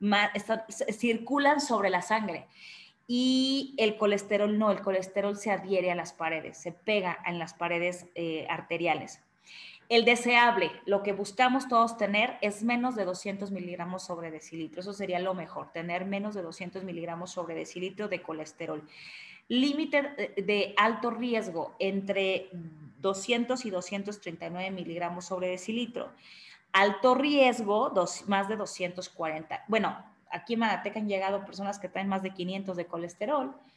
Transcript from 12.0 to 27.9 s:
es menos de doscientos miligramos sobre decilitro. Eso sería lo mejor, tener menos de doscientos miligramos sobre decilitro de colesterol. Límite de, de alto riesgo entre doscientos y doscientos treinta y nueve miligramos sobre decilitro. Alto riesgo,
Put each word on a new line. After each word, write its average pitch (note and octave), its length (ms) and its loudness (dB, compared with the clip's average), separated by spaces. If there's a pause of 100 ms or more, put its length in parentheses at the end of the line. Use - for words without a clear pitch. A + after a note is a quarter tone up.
es G#3 240 -2
menos A#3+ 320 0
de G3+ 80 0
doscientos G3 480 -4
miligramos F3+ 500 -6
sobre E3 300 -8
decilitro. D#3 480 -10
Eso G3 140 -8
sería F#3 260 -2
lo F#3 140 -2
mejor, D#3+ 360 -10
tener F3 360 -4
menos G3 280 -4
de G3 80 -6
doscientos F3+ 400 -10
miligramos E3+ 480 -8
sobre E3 240 -6
decilitro F3+ 540 -6
de F3 120 -4
colesterol. D#3 640 -8 (640)
Límite C#4+ 540 2
de, G#3 420 -4
de G3+ 360 2
alto A3+ 320 4
riesgo A3 680 -2
entre G3 720 0 (500)
doscientos A#3+ 680 0
y G#3+ 40 -4
doscientos G3 520 -6
treinta E3+ 240 -10
y E3+ 40 -8
nueve F#3 200 -4
miligramos F3 560 -6
sobre F#3 220 -2
decilitro. A3 640 -4 (600)
Alto G#3 420 6
riesgo, B3+ 760 4